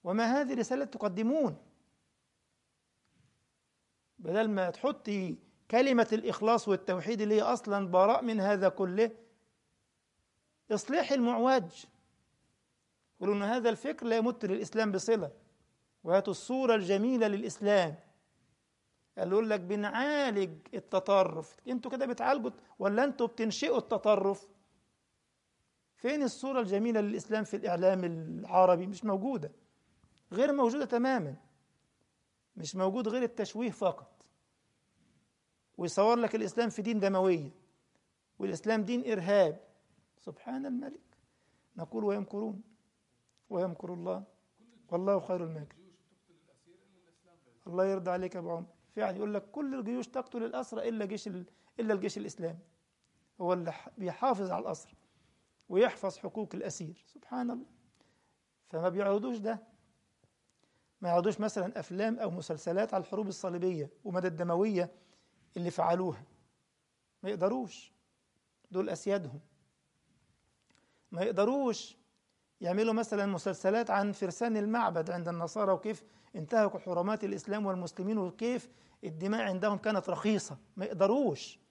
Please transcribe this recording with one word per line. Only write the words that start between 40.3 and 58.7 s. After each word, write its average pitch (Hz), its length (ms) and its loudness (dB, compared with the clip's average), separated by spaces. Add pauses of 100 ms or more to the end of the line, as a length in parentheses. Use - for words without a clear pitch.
الملك. 277 340 -8 (760)
نقول: 214 280 -6
"ويمكرون 202 580 -2 (880)
ويمكر 180 440 -4
الله 185 300 -6 (640)
والله 190 320 2
خير 180 240 -4
الماكرين". 156 480 -12 (1700)
الله 185 200 2
يرضى 190 240 0
عليك 180 240 -2
يا 180 60 -6
أبو 170 100 -8
عمر. 170 160 -6 (300)
فعلا 190 200 -2
يقول 208 180 -4
لك: 196 160 -6
"كل 277 280 -6
الجيوش 240 300 -6
تقتل 247 360 -6
الأسرى 233 440 -6
إلا 220 160 -4
جيش 208 240 -8
ال-، 180 180 -10 (340)
إلا 220 140 0
الجيش 202 240 -4
الإسلامي، 170 400 -8 (840)
هو 180 120 0
اللي 170 200 -2
ح-، - 160 -14 (100)
بيحافظ 190 520 -2
على 175 120 -2
الأسرى - 300 -8 (760)
ويحفظ 196 500 0
حقوق 208 360 -8
الأسير". 175 520 -10
سبحان 247 440 -8
الله. 254 160 -10 (1000)
فما 170 200 -2